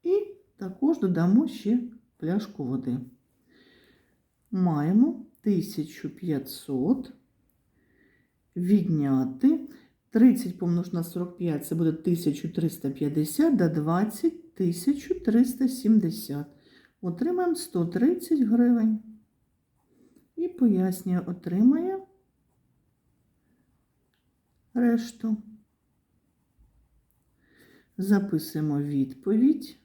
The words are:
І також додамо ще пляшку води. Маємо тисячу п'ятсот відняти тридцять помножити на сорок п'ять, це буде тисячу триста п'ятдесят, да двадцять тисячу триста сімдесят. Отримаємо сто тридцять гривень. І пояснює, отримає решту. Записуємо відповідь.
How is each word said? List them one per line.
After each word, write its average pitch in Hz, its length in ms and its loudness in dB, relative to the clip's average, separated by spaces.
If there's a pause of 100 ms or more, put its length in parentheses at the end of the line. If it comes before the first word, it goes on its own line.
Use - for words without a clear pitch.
І 392 240 0 (300)
також 233 420 -2
додамо 185 500 2
ще 240 320 -2 (360)
пляшку 170 480 -4
води. 127 340 -4 (1500)
Маємо 185 760 2 (140)
тисячу 160 720 -4
п'ятсот 147 1000 -4 (1400)
відняти 170 1120 2 (420)
тридцять 220 480 4
помножити 175 380 -2
на 165 80 -2
сорок 175 320 -8
п'ять, 160 300 -4
це 156 80 -4
буде 165 180 2
тисячу 165 600 -2
триста 156 380 -4
п'ятдесят, 156 680 0
да 175 120 4
двадцять 170 880 -2
тисячу 233 680 0
триста 240 480 2
сімдесят. 180 760 0 (540)
Отримаємо 330 540 -2
сто - 320 -4
тридцять 294 540 0
гривень. 226 640 2 (1300)
І 349 120 -4
пояснює, 185 760 0
отримає 254 720 2 (2750)
решту. 233 640 0 (2500)
Записуємо 156 840 -2
відповідь. 165 1040 0